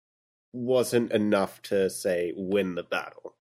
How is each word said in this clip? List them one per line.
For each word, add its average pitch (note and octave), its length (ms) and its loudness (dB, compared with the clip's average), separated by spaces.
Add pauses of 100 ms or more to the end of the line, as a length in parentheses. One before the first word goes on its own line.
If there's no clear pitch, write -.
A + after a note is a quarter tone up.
(540)
wasn't A#2+ 580 2
enough G#2 520 2
to, F#2+ 260 2
say, F2 440 -2
win F#2 420 -2
the E2+ 60 -6
battle. - 540 -8 (240)